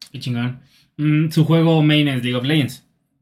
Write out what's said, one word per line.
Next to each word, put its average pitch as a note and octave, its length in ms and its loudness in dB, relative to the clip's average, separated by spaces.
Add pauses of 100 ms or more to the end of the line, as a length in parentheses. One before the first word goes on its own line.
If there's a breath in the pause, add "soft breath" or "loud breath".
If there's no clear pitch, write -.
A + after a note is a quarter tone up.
(100)
Qué C3+ 80 -16
chingón. B2 420 -6 (360 soft breath)
Mm, D3+ 340 0
¿su D#3+ 140 2
juego D#3+ 380 2
main D3+ 260 2
es C3 160 -4
League B2 120 -2
of A#2+ 80 -4
Legends? C#3 400 -2 (380)